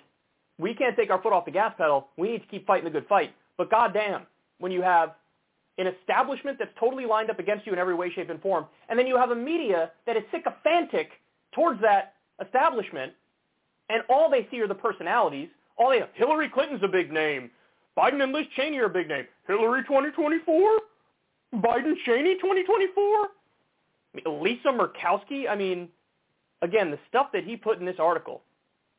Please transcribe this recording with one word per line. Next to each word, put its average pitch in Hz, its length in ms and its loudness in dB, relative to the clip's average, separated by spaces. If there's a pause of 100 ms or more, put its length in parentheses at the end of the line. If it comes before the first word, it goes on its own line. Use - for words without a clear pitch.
(580)
we 196 160 -4
can't 247 220 -2
take 208 160 2
our 185 100 2
foot 220 120 2
off 175 120 2
the - 60 -10
gas 196 260 0
pedal. 147 300 2 (100)
We 196 140 -2
need 220 100 -6
to - 60 -20
keep 190 180 -12
fighting 180 200 2
the 160 60 -6
good 147 160 -4
fight. 185 240 2 (260)
But 175 120 -4
goddamn, 208 540 0 (360)
when 185 120 -6
you 180 100 -2
have 160 340 2 (640)
an 185 100 -2
establishment 254 720 -2
that's - 220 -8
totally 254 260 -2
lined 220 240 0
up 202 100 -6
against 208 280 -4
you 202 60 -4
in 180 60 -2
every 180 140 0
way, 180 160 -2
shape, 160 200 -8
and 160 120 -10
form, 175 240 -2 (240)
and 226 80 0
then 254 80 2
you 254 120 2
have 247 140 2
a 233 40 0
media 233 560 -2 (140)
that 233 120 -2
is 214 140 -2
sycophantic 320 800 -2 (420)
towards 277 300 0
that 202 320 2 (300)
establishment, 220 720 -2 (760)
and 220 200 0
all 294 200 6
they 247 200 2
see 247 120 -8
are 208 60 0
the 190 80 -6
personalities. 175 720 -2 (280)
All 240 120 4
they 247 100 4
have, - 140 -4
Hillary 285 360 0
Clinton's 269 340 -2
a 196 40 2
big 170 240 0
name. 151 400 -2 (460)
Biden 269 260 2
and 262 80 0
Liz 302 140 -4 (100)
Cheney 294 220 -2
are 240 80 0
a 196 40 0
big 175 180 -2
name. 139 180 -6 (220)
Hillary 226 360 0
twenty 285 280 2
twenty-four? 339 680 2 (760)
Biden 240 380 0 (120)
Cheney 294 340 2
twenty 381 240 0
twenty-four? 403 640 2
I - 880 -20
mean, 151 280 -6
Lisa 240 260 0
Murkowski? 226 800 -2
I 208 80 -2
mean, 185 340 -4 (720)
again, 175 300 0
the 147 160 -8
stuff 269 260 0
that 180 100 -4
he 220 120 -10
put 214 240 -2
in 180 60 -8
this 180 140 -6
article. 160 420 -2 (560)